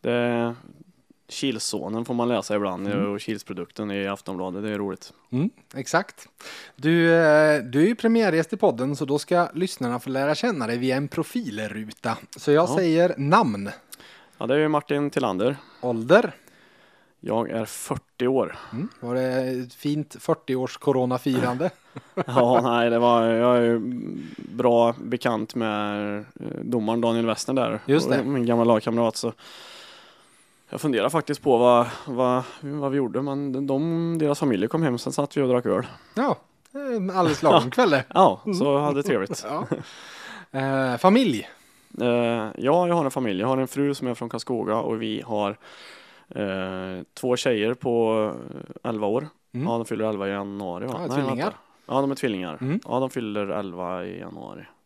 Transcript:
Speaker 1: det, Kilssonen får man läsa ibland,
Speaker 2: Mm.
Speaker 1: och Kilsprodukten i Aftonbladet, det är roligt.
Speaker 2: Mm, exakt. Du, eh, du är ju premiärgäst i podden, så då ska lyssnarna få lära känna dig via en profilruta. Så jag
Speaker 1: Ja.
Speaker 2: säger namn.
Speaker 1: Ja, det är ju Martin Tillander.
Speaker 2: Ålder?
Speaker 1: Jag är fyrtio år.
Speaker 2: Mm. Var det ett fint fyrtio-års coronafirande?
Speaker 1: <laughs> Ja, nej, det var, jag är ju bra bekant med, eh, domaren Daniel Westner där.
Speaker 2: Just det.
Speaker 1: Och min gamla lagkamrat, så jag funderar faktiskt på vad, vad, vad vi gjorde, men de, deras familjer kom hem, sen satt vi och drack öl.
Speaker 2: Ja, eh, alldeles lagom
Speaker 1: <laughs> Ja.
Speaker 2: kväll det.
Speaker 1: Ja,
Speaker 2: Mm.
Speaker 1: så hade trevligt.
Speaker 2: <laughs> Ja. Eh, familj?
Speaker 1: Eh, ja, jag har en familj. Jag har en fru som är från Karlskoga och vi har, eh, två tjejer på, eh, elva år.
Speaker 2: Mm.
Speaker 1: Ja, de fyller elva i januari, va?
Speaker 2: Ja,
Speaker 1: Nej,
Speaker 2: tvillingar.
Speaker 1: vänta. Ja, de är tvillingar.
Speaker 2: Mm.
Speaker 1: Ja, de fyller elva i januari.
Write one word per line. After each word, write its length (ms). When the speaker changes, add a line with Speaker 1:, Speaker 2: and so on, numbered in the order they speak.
Speaker 1:
det, 540
Kilssonen 760
får 80
man 140
läsa 280
ibland, 320
Speaker 2:
Mm. 260
Speaker 1:
och 80
Kilsprodukten 680
i 160
Aftonbladet, 560
det 60
är 80
roligt. 360
Speaker 2:
Mm, 200
exakt. 520
Du, 400
eh, 480
du 200
är 40
ju 80
premiärgäst 580
i 40
podden, 380
så 100
då 140
ska 340
lyssnarna 460
få 100
lära 260
känna 320
dig 100
via 180
en 120
profilruta. 1080
Så 140
jag 180
Speaker 1:
Ja. 60
Speaker 2:
säger 420
namn. 520
Speaker 1:
Ja, 100
det 60
är 60
ju 80
Martin 420
Tillander. 460
Speaker 2:
Ålder? 500
Speaker 1:
Jag 260
är 160
fyrtio 640
år. 280
Speaker 2:
Mm. 160
Var 160
det 60
ett 120
fint 460
fyrtio-års 580
coronafirande? 1000
Speaker 1:
<laughs> 500
Ja, 380
nej, 260
det 100
var, 280
jag 300
är 40
ju 180
bra 640
bekant 540
med, 600
eh, 60
domaren 400
Daniel 240
Westner 300
där. 300
Speaker 2:
Just 240
det. 100
Speaker 1:
Och 60
min 200
gamla 180
lagkamrat, 520
så 180
jag 120
funderar 280
faktiskt 320
på 160
vad, 280
vad, 380
vad 300
vi 60
gjorde, 240
men 460
de, 500
deras 220
familjer 280
kom 160
hem, 140
sen 160
satt 240
vi 40
och 60
drack 180
öl. 200
Speaker 2:
Ja, 240
eh, 440
alldeles 260
lagom 180
Speaker 1:
<laughs> 40
Ja. 60
Speaker 2:
kväll 180
det. 140
Speaker 1:
Ja, 320
Speaker 2:
Mm. 120
Speaker 1:
så 200
hade 260
trevligt. 460
Speaker 2:
<laughs> 1000
Ja. 80
Eh, 380
familj? 520
Speaker 1:
Eh, 60
ja, 800
jag 80
har 100
en 60
familj. 300
Jag 60
har 100
en 100
fru 280
som 120
är 60
från 160
Karlskoga 460
och 260
vi 240
har, 320
eh, 760
två 220
tjejer 380
på, 520
eh, 60
elva 180
år. 200
Speaker 2:
Mm. 140
Speaker 1:
Ja, 100
de 80
fyller 240
elva 180
i 40
januari, 540
va? 80
Speaker 2:
Ja, 60
Speaker 1:
Nej, 100
Speaker 2:
tvillingar. 360
Speaker 1:
vänta. 120
Ja, 140
de 100
är 40
tvillingar. 460
Speaker 2:
Mm. 240
Speaker 1:
Ja, 140
de 100
fyller 380
elva 580
i 140
januari. 460